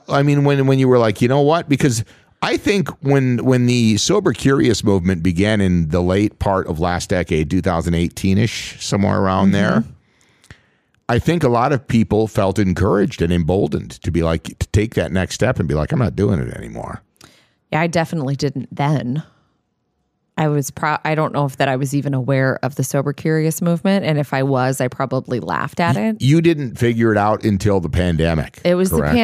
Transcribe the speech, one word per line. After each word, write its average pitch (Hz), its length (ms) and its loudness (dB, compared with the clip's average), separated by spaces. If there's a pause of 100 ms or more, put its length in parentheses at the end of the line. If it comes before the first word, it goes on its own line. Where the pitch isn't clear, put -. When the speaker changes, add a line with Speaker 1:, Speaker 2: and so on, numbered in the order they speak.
Speaker 1:
I 143 160 2
mean, 143 200 2
when, 139 220 2
when 135 140 4
you 131 80 4
were 123 100 6
like, 110 240 2
"You 120 60 4
know 139 140 2
what?" 156 260 2
Because 123 360 0 (380)
I 240 140 -2
think 202 320 0 (160)
when, 131 400 2
when 123 220 2
the 120 320 4
Sober 190 340 0
Curious 135 520 2
movement 95 380 2
began 95 380 2
in 87 280 2
the 87 140 0
late 98 380 0
part 92 260 0
of 80 140 -6
last 87 300 -2
decade, 82 400 -2
two 92 120 0
thousand 85 320 0
eighteen-ish, 95 920 -2
somewhere 98 360 0
around 95 320 2
there, - 280 0
Speaker 2:
Mm-hmm. - 100 -6 (1160)
Speaker 1:
I 120 120 2
think 160 240 0
a 131 40 4
lot 120 240 2
of 139 140 -2
people 110 400 2
felt 98 320 -2
encouraged 110 640 0
and 85 100 0
emboldened 87 600 0 (100)
to - 80 -4
be 82 140 0
like, 82 340 -4
to - 140 -2
take 110 240 0
that 87 160 -2
next 90 240 -2
step 120 240 0
and 87 80 -2
be 71 60 -2
like, 76 180 -2
"I'm 156 80 0
not 90 160 -2
doing 98 240 0
it 60 140 -6
anymore." 57 460 -12 (720)
Speaker 2:
Yeah, 151 80 0
I 170 60 0
definitely 160 480 -2
didn't 135 400 -6
then. 143 480 -2 (1160)
I 156 100 0
was 147 220 -2
pro-, 151 320 -4
I 156 120 -2
don't 156 180 -2
know 143 140 -2
if 131 100 -8
that 139 120 0
I 131 80 -2
was 135 180 -4
even 143 180 -2
aware 131 500 0
of 147 120 -4
the 135 100 -2
Sober 143 300 -4
Curious 156 480 -2
movement. 175 420 0
And 151 140 0
if 143 160 -2
I 135 80 0
was, 135 400 0
I 127 60 -2
probably 123 520 -4
laughed 82 400 -4
at 170 160 2
Speaker 1:
Y-, 208 120 -2
Speaker 2:
it. 220 120 -4
Speaker 1:
you 147 220 4
didn't 147 320 0
figure 117 360 2
it 104 60 4
out 104 260 2
until 98 380 2
the 82 80 -4
pandemic, 82 760 0
Speaker 2:
It 175 120 2
was 185 160 0
the 160 80 0
Speaker 1:
correct? 156 180 2
Yeah. 233 80 2